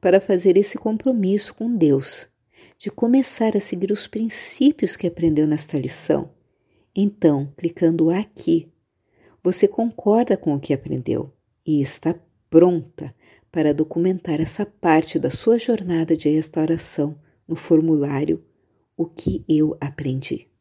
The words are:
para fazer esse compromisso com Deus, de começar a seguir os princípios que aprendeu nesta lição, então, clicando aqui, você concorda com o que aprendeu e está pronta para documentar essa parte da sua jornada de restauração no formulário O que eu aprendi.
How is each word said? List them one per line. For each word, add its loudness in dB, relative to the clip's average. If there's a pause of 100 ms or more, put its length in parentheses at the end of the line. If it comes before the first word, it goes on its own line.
para 6
fazer 4
esse 2
compromisso -2
com -4
Deus, 0 (500)
de -10
começar 0
a 2
seguir -6
os -4
princípios -2
que -4
aprendeu 2
nesta -2
lição, -4 (640)
então, 2
clicando 0
aqui, -2 (720)
você 2
concorda 0
com -2
o -4
que -4
aprendeu -6 (320)
e 0
está -4 (340)
pronta 4 (380)
para 0
documentar -2
essa -4
parte 0
da -2
sua 0
jornada -2
de -2
restauração -2 (300)
no -6
formulário 0 (520)
O -4
que -6
eu 2
aprendi. -8